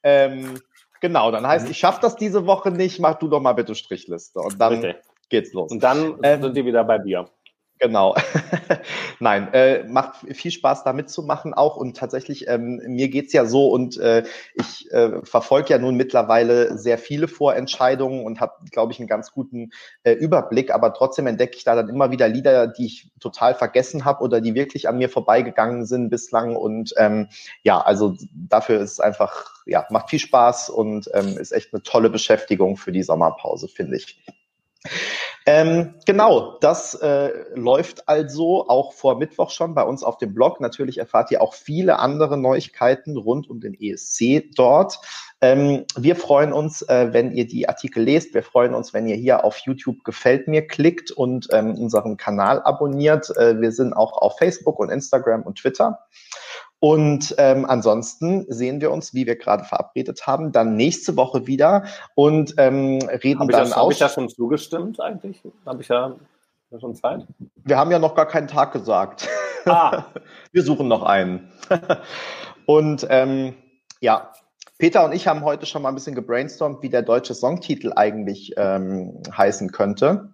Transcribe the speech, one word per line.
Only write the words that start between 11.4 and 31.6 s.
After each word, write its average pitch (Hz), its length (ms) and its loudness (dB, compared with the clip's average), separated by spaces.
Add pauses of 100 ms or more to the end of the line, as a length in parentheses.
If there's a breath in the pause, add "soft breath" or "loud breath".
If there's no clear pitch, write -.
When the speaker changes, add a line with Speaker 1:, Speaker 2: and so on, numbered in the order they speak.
Speaker 1:
auch. 151 240 2
Und 127 180 -8
tatsächlich, - 540 -10
ähm, 120 360 -4
mir 131 220 -2
geht's 135 240 -4
ja 131 140 4
so 127 240 4
und, 127 280 -2
äh, 113 280 4 (300 loud breath)
ich, - 360 -10
äh, 117 320 0
verfolge - 460 0
ja 147 80 4
nun 127 180 0
mittlerweile 120 840 2
sehr 117 200 0
viele 147 320 -6
Vorentscheidungen 131 960 -2
und 113 160 -8
hab, - 280 -8
glaub 117 220 -2
ich, - 80 -14
einen 117 80 -12
ganz 110 240 -4
guten, 120 400 -10 (320 loud breath)
äh, 117 80 4
Überblick. 135 640 0
Aber 113 200 2
trotzdem 135 320 -2
entdecke 123 300 -2
ich - 80 -20
da 120 100 2
dann 113 140 0
immer 131 240 0
wieder 127 160 2
Lieder, 131 400 2
die 120 180 -6
ich - 260 -14 (100)
total 123 340 0
vergessen 127 480 -2
hab 143 160 0
oder 117 220 0
die 113 140 -2
wirklich 139 340 -2
an 120 80 -2
mir 127 100 0
vorbeigegangen 120 800 0
sind 120 240 -2
bislang. 117 480 -2
Und, 110 400 -6
ähm, 107 320 2 (340 loud breath)
ja, 95 160 4
also 101 340 2 (200)
dafür 107 480 0
ist 104 100 -8
es - 80 -16
einfach, - 540 -2 (120)
ja, - 240 -2
macht - 200 -2
viel 156 100 -2
Spaß 120 500 2
und, 107 440 -4
ähm, 98 240 -2
ist - 160 -10
echt - 200 -6